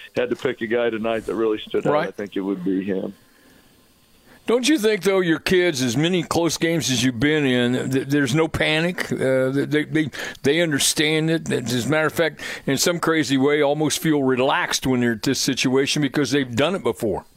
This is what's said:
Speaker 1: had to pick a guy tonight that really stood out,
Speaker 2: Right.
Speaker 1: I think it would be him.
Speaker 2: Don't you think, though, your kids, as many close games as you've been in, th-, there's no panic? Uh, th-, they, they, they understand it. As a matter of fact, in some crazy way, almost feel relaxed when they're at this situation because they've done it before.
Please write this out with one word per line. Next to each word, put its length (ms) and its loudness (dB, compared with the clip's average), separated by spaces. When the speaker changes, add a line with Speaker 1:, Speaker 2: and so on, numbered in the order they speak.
Speaker 1:
had 160 -2
to 60 -4
pick 240 -4
a 80 -6
guy 220 0
tonight 360 -4
that 80 -4
really 240 0
stood 260 -4
out, 80 2
Speaker 2:
Right. 140 0
Speaker 1:
I 60 -8
think 240 -8
it 60 -4
would 200 -4
be 220 -2
him. 280 -4
Speaker 2:
Don't 220 2
you 100 4
think, 240 0
though, 160 4
your 220 2
kids, 420 2
as 140 0
many 260 2
close 360 0
games 340 0
as 100 0
you've 160 0
been 260 2
in, 460 0
th-, 160 0
there's 300 0
no 100 2
panic? 640 -2
Uh, 400 0
th-, 180 -2
they, 160 0
they, 260 -2
they 160 2
understand 680 0
it. 220 -2
As 360 -2
a 20 -4
matter 180 2
of 60 -2
fact, 280 -2
in 120 0
some 220 0
crazy 360 0
way, 260 2
almost 360 0
feel 240 2
relaxed 640 0
when 140 2
they're 140 2
at 100 -10
this 160 0
situation 600 0
because 280 0
they've 240 -2
done 220 0
it 80 -8
before. 400 -2